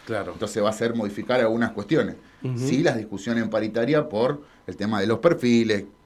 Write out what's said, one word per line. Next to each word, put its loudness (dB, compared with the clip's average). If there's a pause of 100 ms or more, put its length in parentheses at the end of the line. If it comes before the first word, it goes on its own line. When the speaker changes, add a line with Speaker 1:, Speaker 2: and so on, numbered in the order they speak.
Speaker 1:
Claro. -6
Speaker 2:
Entonces -6
va 4
a -2
ser -2
modificar 0
algunas 2
cuestiones. 0 (260)
Speaker 1:
Ujú. -4
Speaker 2:
Sí, 0
las 2
discusiones -4
en -4
paritaria 0
por 0 (240)
el -10
tema 0
de 0
los 0
perfiles 4 (220)